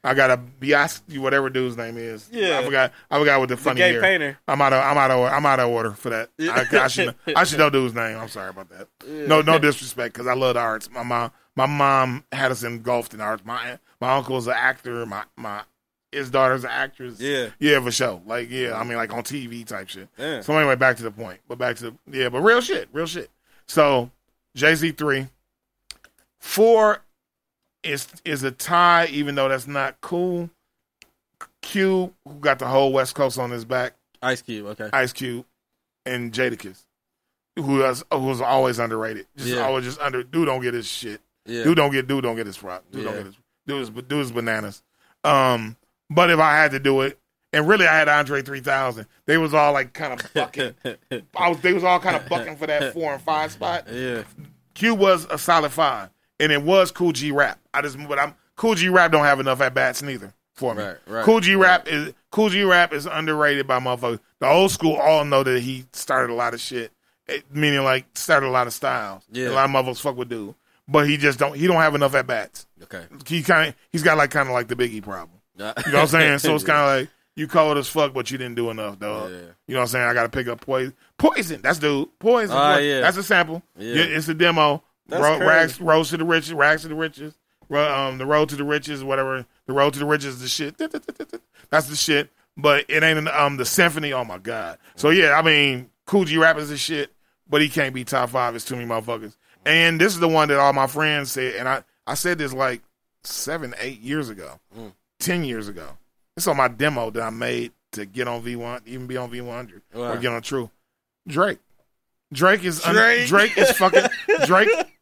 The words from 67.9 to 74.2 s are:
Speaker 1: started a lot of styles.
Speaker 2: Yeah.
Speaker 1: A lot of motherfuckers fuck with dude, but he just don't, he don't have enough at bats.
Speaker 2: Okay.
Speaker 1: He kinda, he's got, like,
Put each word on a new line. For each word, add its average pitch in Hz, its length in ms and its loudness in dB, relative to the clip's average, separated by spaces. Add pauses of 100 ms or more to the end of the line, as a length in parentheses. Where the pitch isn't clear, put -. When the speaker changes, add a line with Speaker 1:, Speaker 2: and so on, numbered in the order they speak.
Speaker 1:
started 139 340 2
a 127 40 -2
lot 123 160 2
of 113 60 -8
styles. 110 580 -6
Speaker 2:
Yeah. 123 180 -4
Speaker 1:
A - 20 -2
lot 135 180 4
of - 20 -2
motherfuckers 131 300 -2
fuck 135 160 -4
with 120 120 -8
dude, 110 240 -10 (340)
but 147 200 4
he 147 100 2
just 143 220 2
don't, 143 160 0
he 151 100 -2
don't 180 120 4
have 156 180 4
enough 139 180 2
at 127 140 0
bats. 113 400 -8 (160)
Speaker 2:
Okay. 87 200 -16 (220)
Speaker 1:
He 165 160 -2
kinda, 160 320 2 (180)
he's 156 120 -4
got, 156 140 6
like, 143 140 4